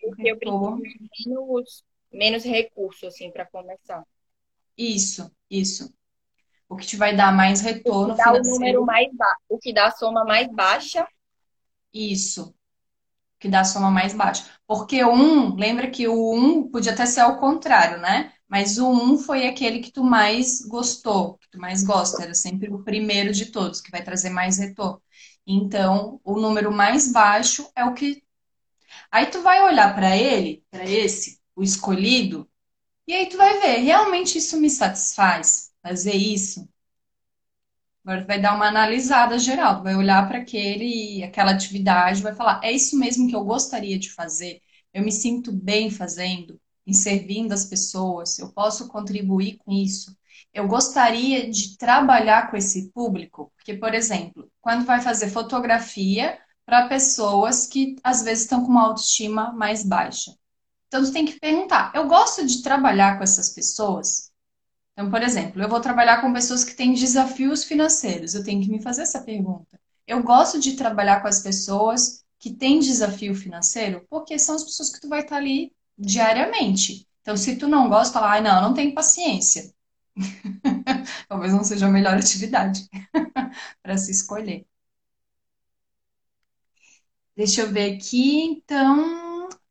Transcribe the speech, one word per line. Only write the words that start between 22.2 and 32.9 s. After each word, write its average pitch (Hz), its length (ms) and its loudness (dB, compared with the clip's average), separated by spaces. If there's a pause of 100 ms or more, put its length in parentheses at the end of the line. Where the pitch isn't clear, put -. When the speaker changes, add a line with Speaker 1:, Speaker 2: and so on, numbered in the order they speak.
Speaker 2:
era 170 120 -12
sempre 190 380 -4
o 196 100 -10
primeiro 208 500 -2
de 214 140 -4
todos, - 340 -6
que - 100 -20
vai 175 120 -10
trazer 185 280 -6
mais 185 280 -2
retorno. 196 420 -6 (460)
Então, 196 760 0
o 202 160 -4
número 214 340 0
mais 233 380 2
baixo 220 640 2
é 247 100 0
o 247 80 -2
que. 285 300 -6 (880)
Aí 233 160 2
tu 359 160 -8
vai 370 200 6
olhar 240 320 6
pra 190 220 2
ele, 240 540 0
pra 185 140 -12
esse, 202 540 -2 (160)
o 185 80 -4
escolhido, 190 840 0 (580)